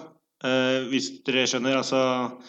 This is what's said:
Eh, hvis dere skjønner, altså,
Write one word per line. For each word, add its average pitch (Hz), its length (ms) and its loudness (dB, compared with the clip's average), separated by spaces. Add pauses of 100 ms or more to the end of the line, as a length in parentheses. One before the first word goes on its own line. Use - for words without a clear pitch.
(440)
Eh, 131 420 2
hvis 135 400 -4
dere 127 160 2
skjønner, 131 320 0
altså, 127 640 0 (100)